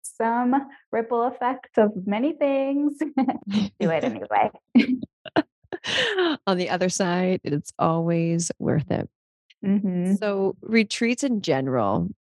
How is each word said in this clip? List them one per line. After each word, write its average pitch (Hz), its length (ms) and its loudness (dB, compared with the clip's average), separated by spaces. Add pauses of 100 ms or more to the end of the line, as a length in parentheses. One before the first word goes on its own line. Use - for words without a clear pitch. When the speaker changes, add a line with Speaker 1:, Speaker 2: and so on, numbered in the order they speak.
(180)
Speaker 1:
some 247 500 0 (240)
ripple 233 320 -2
effect 247 540 -4
of 214 140 6 (160)
many 240 260 0
things, 277 640 0
<laughs> 262 520 -2 (300)
do 196 120 2
it 156 120 0
Speaker 2:
<laughs> - 0 -
Speaker 1:
anyway. 107 460 0 (260)
<laughs> - 120 8 (1600)
Speaker 2:
On 185 100 2
the 180 120 -2
other 180 200 0
side, 185 540 0
it's - 360 -4
always 165 800 0
worth - 320 0
it. - 180 -2 (560)
Speaker 1:
Mm-hmm. 196 500 0
Speaker 2:
So 196 460 0
retreats 226 600 0
in 240 180 0
general 127 680 0 (120)